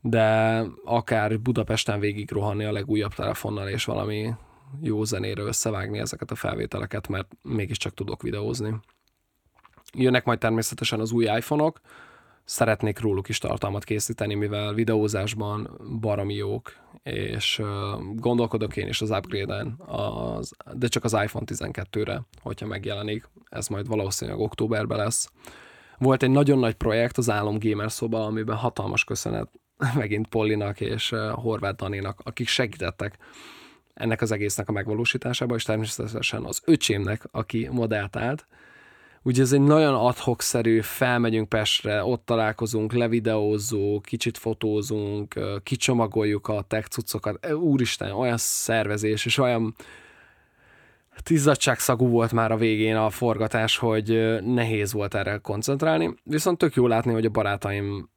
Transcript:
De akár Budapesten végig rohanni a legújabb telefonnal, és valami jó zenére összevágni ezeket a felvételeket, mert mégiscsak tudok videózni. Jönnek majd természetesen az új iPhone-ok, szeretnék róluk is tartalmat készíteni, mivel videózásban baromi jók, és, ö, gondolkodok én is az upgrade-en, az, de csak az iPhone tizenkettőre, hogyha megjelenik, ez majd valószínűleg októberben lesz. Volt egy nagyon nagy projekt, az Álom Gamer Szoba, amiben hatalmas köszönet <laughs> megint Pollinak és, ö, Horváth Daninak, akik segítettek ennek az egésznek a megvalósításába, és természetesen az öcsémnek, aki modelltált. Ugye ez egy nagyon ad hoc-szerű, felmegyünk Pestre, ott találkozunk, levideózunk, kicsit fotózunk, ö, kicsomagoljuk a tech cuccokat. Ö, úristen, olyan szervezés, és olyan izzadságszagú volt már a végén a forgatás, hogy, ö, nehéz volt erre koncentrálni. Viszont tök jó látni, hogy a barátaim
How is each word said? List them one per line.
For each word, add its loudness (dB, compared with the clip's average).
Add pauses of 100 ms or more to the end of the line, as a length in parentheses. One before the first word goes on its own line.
De 4 (200)
akár 0
Budapesten -2
végig -2
rohanni -2
a -4
legújabb -2
telefonnal, -4
és -4
valami -4 (480)
jó 0
zenére -4
összevágni -2
ezeket -6
a -4
felvételeket, -6
mert -8
mégiscsak -4
tudok -6
videózni. -4 (1160)
Jönnek 4
majd 2
természetesen 0
az -2
új 2
iPhone-ok, 0 (640)
szeretnék 0
róluk -2
is -4
tartalmat -4
készíteni, -4
mivel -2
videózásban 0 (220)
baromi -2
jók, -6 (260)
és, -4
ö, -4 (200)
gondolkodok 2
én -4
is -2
az -2
upgrade-en, -4 (120)
az, -6 (200)
de 0
csak 0
az 2
iPhone 0
tizenkettőre, -6 (200)
hogyha -8
megjelenik, -6 (200)
ez -8
majd -4
valószínűleg -2
októberben 0
lesz. -2 (680)
Volt 6
egy 4
nagyon 6
nagy 2
projekt, 0
az 2
Álom 0
Gamer 0
Szoba, -2
amiben -2
hatalmas -2
köszönet -4 (280)
<laughs> -2
megint 0
Pollinak 0
és, -2
ö, -2
Horváth -2
Daninak, -6
akik -6
segítettek -2 (840)
ennek 0
az 0
egésznek -2
a -2
megvalósításába, -2
és -2
természetesen -4
az -6
öcsémnek, 2
aki -4
modelltált. -2 (760)
Ugye 4
ez 6
egy 8
nagyon 8
ad 2
hoc-szerű, 2
felmegyünk 2
Pestre, 0
ott -2
találkozunk, 0
levideózunk, 2
kicsit -4
fotózunk, -2
ö, -4
kicsomagoljuk 2
a -2
tech -4
cuccokat. -6
Ö, -2
úristen, 2
olyan 0
szervezés, 0
és 2
olyan 2 (1500)
izzadságszagú 4
volt 4
már 2
a 2
végén 4
a 4
forgatás, 0
hogy, 0
ö, 4
nehéz 0
volt -2
erre -2
koncentrálni. 0
Viszont 0
tök 4
jó 6
látni, 2
hogy 2
a 4
barátaim -2